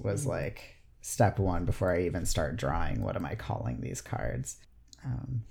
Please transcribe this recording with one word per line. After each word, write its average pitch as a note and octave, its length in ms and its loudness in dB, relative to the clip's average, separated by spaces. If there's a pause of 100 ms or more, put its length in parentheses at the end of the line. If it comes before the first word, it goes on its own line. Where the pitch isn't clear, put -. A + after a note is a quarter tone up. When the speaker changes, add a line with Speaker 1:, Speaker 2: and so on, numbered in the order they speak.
Speaker 1:
was G2+ 180 0
Speaker 2:
Mm-hmm. C#3 100 0
Speaker 1:
like, E2 460 -6 (240)
step - 360 4
one F2+ 280 4
before F#2 280 2
I F2 120 4
even E2 200 0
start D2 320 2
drawing. C#2+ 460 2
What G1+ 120 0
am - 120 -2
I - 80 -4
calling - 460 -4
these - 200 -6
cards? - 560 -4 (480)
Um, B2 460 -4